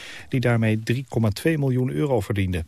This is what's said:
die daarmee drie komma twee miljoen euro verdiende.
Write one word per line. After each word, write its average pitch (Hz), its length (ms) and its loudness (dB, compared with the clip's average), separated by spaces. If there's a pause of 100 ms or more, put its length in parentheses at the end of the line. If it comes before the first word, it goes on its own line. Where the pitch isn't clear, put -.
(300)
die 139 100 0
daarmee 113 440 2
drie 120 260 -2
komma 113 200 0
twee 160 280 0
miljoen 127 320 0
euro 143 300 0
verdiende. 92 480 -2